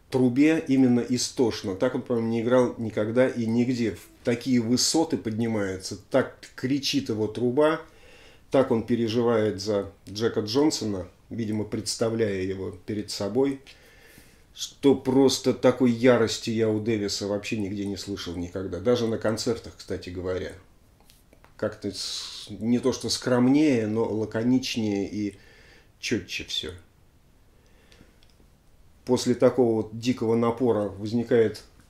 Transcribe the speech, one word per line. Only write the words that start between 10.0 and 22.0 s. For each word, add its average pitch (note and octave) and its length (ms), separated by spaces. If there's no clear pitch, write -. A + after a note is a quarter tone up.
Джека A2 320
Джонсона, G#2+ 680
видимо, G#2+ 340
представляя A2 800
его F#2+ 300
перед G#2 240
собой, C3 520
что - 420
просто C3 580
такой B2+ 380
ярости A#2 580
я A2 200
у G#2+ 100
Дэвиса G#2 480
вообще G#2 300
нигде G2+ 280
не G2+ 120
слышал F2+ 380
никогда. F2+ 440
Даже A#2 280
на A2+ 100
концертах, A2 600
кстати F#2 320
говоря. F2+ 420
Как-то G#2+ 360
с-, - 480